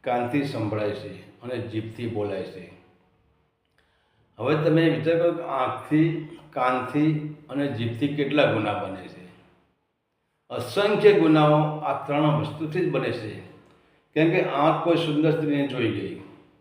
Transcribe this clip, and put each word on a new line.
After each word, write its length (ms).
કાનથી 420
સંભળાય 460
છે 520
અને 160
જીભથી 500
બોલાય 360
છે. 280
હવે 160
તમે 340
વિચાર 300
કરો 120
કે 120
આંખથી, 960
કાનથી 880
અને 180
જીભથી 400
કેટલા 460
ગુના 200
બને 340
છે? 200
અસંખ્ય 720
ગુનાઓ 600
આ 260
ત્રણ 360
વસ્તુથી 380
જ 120
બને 200
છે. 280
કેમ 180
કે 120
આંખ 400
કોઈ 120
સુંદર 360
સ્ત્રીને 360
જોઈ 240
ગઈ 300